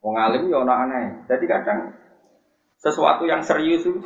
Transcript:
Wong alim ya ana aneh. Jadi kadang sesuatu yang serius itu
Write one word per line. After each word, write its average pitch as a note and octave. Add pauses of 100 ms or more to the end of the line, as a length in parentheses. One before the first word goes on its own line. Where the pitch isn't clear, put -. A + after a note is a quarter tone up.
Wong G#2+
alim A2+
ya C#3+
ana B2 (120)
aneh. B2+ (220)
Jadi C3
kadang - (800)
sesuatu D#3
yang D#3+
serius D#3+
itu F3+